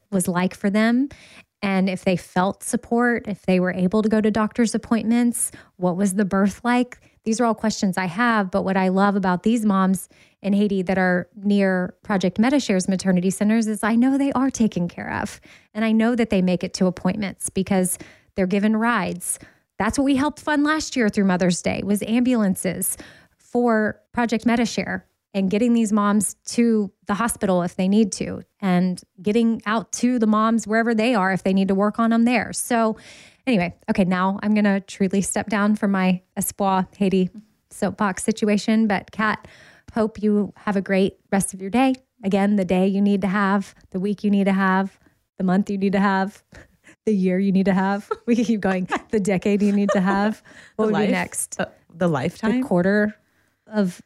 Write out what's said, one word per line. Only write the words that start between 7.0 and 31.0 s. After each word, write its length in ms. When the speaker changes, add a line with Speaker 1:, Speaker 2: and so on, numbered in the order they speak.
Speaker 1:
These 180
are 40
all 100
questions 420
I 100
have. 440
But 140
what 120
I 120
love 260
about 300
these 200
moms 440
in 120
Haiti 280
that 160
are 380
near 680
Project 360
Medishare's 500
maternity 420
centers 380
is 160
I 100
know 240
they 140
are 180
taken 380
care 240
of. 180
And 120
I 80
know 240
that 140
they 120
make 220
it 100
to 120
appointments 640
because 480
they're 140
given 280
rides. 640
That's 180
what 80
we 120
helped 240
fund 240
last 320
year 140
through 160
Mother's 360
Day, 220
was 180
ambulances 960
for 640
Project 340
Medishare 560
and 140
getting 240
these 220
moms 400
to 480
the 80
hospital 480
if 140
they 120
need 240
to 300
and 400
getting 420
out 260
to 280
the 80
moms 400
wherever 280
they 200